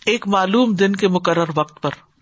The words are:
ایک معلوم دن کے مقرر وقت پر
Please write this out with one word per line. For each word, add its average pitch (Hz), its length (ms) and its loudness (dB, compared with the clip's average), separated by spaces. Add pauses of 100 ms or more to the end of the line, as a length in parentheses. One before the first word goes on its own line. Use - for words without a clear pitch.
ایک 220 220 -2
معلوم 202 460 2
دن 196 220 0
کے 190 120 0
مقرر 170 460 0
وقت - 280 -4
پر 147 80 -4 (320)